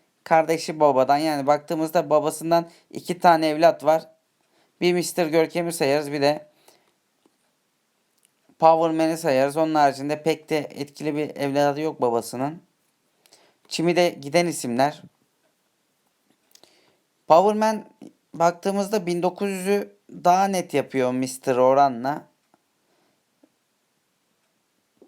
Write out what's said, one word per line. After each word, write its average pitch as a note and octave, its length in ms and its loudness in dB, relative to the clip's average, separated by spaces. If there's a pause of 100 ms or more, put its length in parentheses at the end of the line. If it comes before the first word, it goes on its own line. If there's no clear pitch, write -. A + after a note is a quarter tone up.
(240)
kardeşi D#3+ 560 0
babadan, C3+ 360 4
yani D3 300 -4
baktığımızda D#3 640 -2
babasından D#3+ 600 0 (200)
iki F3 280 -10
tane D#3+ 300 4
evlat D#3 360 2
var. D#3 240 2 (720)
Bir F3 120 2
Mister F3 340 -2
Görkem'i E3 460 0
sayarız, C#3+ 400 -2
bir D3 100 -4
de D3 260 0 (2000)
Power D#3+ 320 4
Man'i D#3+ 280 -2
sayarız. C#3+ 380 0
Onun D#3+ 180 0
haricinde D3 480 0
pek D#3 280 -2
de D#3+ 80 0
etkili C#3+ 580 -8
bir D3 200 -6
evladı C#3+ 440 -2
yok D#3 200 -6
babasının. B2 600 -4 (1080)
Çimi E3+ 280 -2
de F3 120 2
giden D3+ 380 -2
isimler. C#3 560 -4 (2250)
Power F#3 280 4
Man G#3+ 300 -2 (500)
baktığımızda F#3+ 720 -2
bin F3 160 -4
dokuz F#3 280 -4
yüzü G3 440 -4 (160)
daha F3+ 340 0
net F3+ 300 -4
yapıyor C3 380 -2
Mister C3 440 -4
oranla. C3 680 2 (2750)